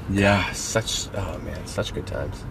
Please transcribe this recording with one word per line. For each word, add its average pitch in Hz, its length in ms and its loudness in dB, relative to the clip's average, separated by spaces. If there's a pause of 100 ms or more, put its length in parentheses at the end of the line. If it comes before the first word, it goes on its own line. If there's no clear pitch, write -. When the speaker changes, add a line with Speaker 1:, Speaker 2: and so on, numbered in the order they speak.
(100)
Speaker 1:
Yeah. 98 360 6
Speaker 2:
God, - 100 -4
such, - 580 -2
oh, 92 240 -4
man, 85 280 -8
such - 280 -2
good - 120 -6
times. - 440 -6